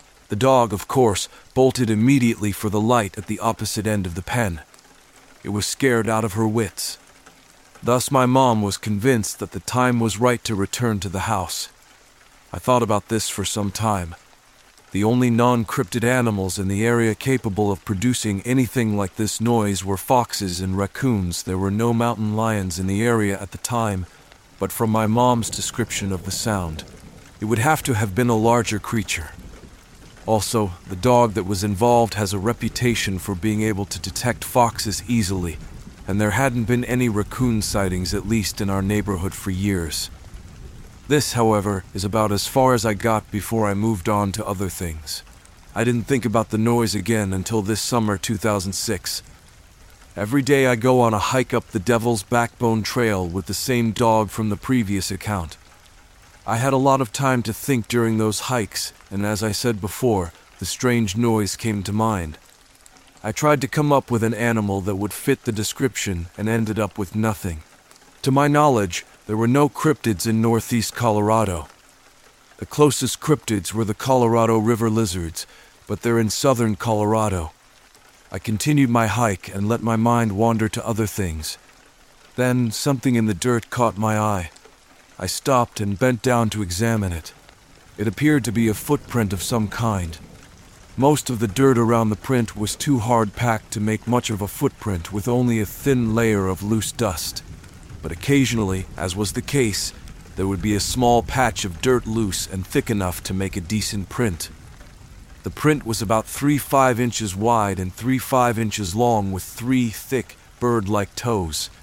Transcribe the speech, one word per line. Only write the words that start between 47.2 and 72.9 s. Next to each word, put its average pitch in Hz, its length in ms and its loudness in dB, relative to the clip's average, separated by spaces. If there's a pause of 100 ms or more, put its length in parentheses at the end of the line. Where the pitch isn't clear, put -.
until 98 300 -2
this 101 180 -2
summer 110 340 0
two 104 220 -4
thousand 101 360 -2
six. - 500 -6 (920)
Every 117 280 0
day 135 240 4
I 123 80 2
go 127 260 4
on 113 140 4
a - 20 2 (160)
hike 131 180 0
up 120 160 0
the 113 120 -4
Devil's 117 420 0
Backbone 117 640 0
Trail 104 440 0
with 87 200 -4
the 98 80 -6
same 120 360 0
dog 110 380 2
from 107 200 -4
the 101 80 -2
previous 101 520 0
account. 92 480 -6 (880)
I 107 120 -2
had 135 160 0
a 135 40 4
lot 135 240 4
of 123 100 -4
time 131 320 0
to 110 100 -4
think 123 340 -2
during 113 320 2
those 110 220 0
hikes, - 520 -4 (160)
and 98 160 -2
as 104 160 -2
I 110 100 0
said 107 300 -2
before, 98 500 0 (280)
the 92 60 -8
strange 117 520 0
noise 110 380 0
came 104 280 -4
to 98 80 -6
mind. 101 460 -2 (880)
I 107 80 -4
tried 147 300 2
to 135 60 -4
come 147 240 0
up 135 200 2
with 113 120 2
an 113 120 0
animal 107 460 0
that 98 160 -2
would 101 160 -4
fit - 300 -2
the 120 80 -2
description 101 760 -4 (100)
and 104 100 -4
ended 110 300 0
up 107 220 -2
with 98 160 -6
nothing. 101 480 -2 (580)
To 135 100 0
my 139 160 4
knowledge, 139 580 2 (220)
there 107 100 -2
were 113 100 2
no 143 220 4
cryptids 117 560 0
in 110 160 2
northeast 113 540 0
Colorado. 104 720 2 (880)
The 101 80 -12
closest 143 540 2